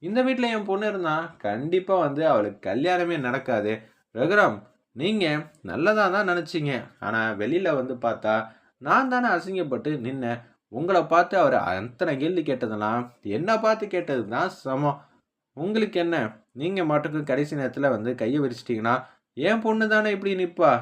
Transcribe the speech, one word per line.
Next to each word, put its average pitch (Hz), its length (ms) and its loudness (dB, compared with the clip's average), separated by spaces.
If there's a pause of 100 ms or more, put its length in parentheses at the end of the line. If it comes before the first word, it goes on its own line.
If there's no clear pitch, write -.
"இந்த 208 200 -2
வீட்டுல 247 260 0
என் 214 180 -4
பொண்ணு 202 200 0
இருந்தா 175 280 -2 (220)
கண்டிப்பா 160 600 0
வந்து 147 300 0
அவளுக்கு 104 340 2
கல்யாணமே 170 580 0
நடக்காது. 120 540 -2 (420)
ரகுராம், 156 420 4 (380)
நீங்க 190 300 0 (380)
நல்லதா 190 460 2
தான் 196 200 0
நினைச்சீங்க, 170 420 -2 (280)
ஆனா 110 220 -2 (120)
வெளியில 151 420 0
வந்து 127 220 -2
பார்த்தா 110 380 0 (460)
நான் 226 280 2
தானே 247 180 0
அசிங்கப்பட்டு 170 720 -2
நின்னேன். 120 400 -4 (320)
உங்களை 170 320 2
பார்த்து 170 340 2
அவர் 139 280 4
அத்தனை 117 520 -2
கேள்வி 165 260 0
கேட்டதெல்லாம் 113 580 -2 (240)
என்னை 165 320 0
பார்த்து 220 300 0
கேட்டது 160 400 -2
தான் 143 260 -2
சமம். 143 440 -2 (600)
உங்களுக்கு 208 420 -2
என்ன, 170 160 0 (400)
நீங்க 180 280 -2
மாட்டுக்கு 151 400 0
கடைசி 147 320 0
நேரத்துல 139 340 0
வந்து 110 260 0
கையை 123 240 0
விரிச்சிட்டீங்கன்னா 120 560 0 (420)
என் 208 240 0
பொண்ணு 220 260 2
தானே 214 240 2
இப்படி 196 240 -2
நிப்பா? 175 360 4 (100)